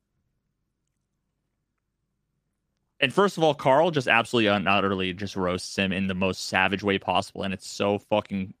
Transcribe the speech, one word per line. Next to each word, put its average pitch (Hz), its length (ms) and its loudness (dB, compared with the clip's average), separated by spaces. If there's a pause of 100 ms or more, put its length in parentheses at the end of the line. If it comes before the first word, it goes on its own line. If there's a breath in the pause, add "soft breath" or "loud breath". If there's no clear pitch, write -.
(3000)
And 135 140 -2
first 196 220 2
of 165 80 0
all, 151 100 4
Carl 147 380 4
just 135 160 -2
absolutely 113 400 4
and 101 200 2
utterly 95 440 0
just 95 240 -8
roasts 92 400 -4
him 98 160 0
in 95 160 -4
the 95 60 -4
most 92 320 -4
savage 95 380 0
way 98 140 0
possible. 95 460 -2
And 95 100 -6
it's - 140 -12
so 101 300 -2
fucking, 101 640 -4